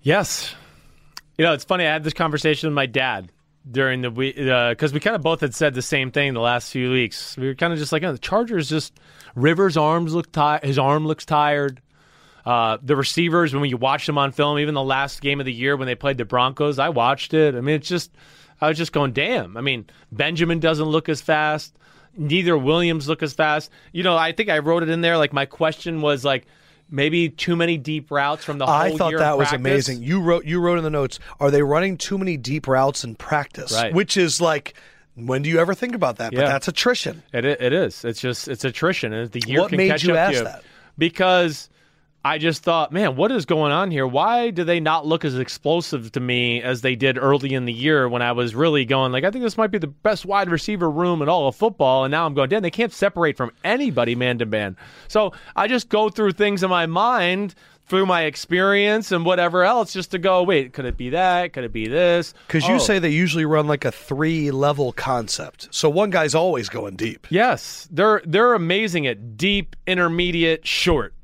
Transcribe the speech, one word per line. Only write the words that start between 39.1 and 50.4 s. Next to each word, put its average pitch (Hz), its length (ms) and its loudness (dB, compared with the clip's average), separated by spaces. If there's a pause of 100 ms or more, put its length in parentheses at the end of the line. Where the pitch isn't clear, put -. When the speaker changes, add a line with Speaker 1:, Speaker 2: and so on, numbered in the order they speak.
Speaker 1:
And 113 180 -6
the 120 160 -6
year 135 140 2
Speaker 2:
What 196 80 2
Speaker 1:
can 180 80 -2
Speaker 2:
made 190 140 4
Speaker 1:
catch 151 120 0
Speaker 2:
you 175 120 2
Speaker 1:
up 165 40 4
Speaker 2:
ask 190 140 2
Speaker 1:
to 131 60 2
you. 117 60 0
Speaker 2:
that? - 180 -12 (360)
Speaker 1:
Because 175 720 2 (560)
I 156 140 0
just 156 240 0
thought, 165 300 2
"Man, 165 240 0
what 202 160 2
is 196 140 -2
going 156 260 2
on 185 180 0
here? 139 160 0
Why 220 440 2
do 175 120 -4
they 170 160 2
not 156 260 0
look 160 200 -2
as 131 120 -2
explosive 131 760 -4
to 135 80 -4
me 123 420 0
as 127 200 -4
they 127 120 0
did 127 240 0
early 135 340 2
in 131 120 -2
the 120 80 -4
year 131 360 2
when 120 140 -2
I 120 80 0
was 120 240 -2
really 147 300 2
going, 131 260 2
like, 131 140 -2
I 196 80 2
think 254 100 -6
this 220 160 -2
might 220 140 2
be 214 60 -2
the 160 100 -4
best 196 360 -2
wide 196 240 0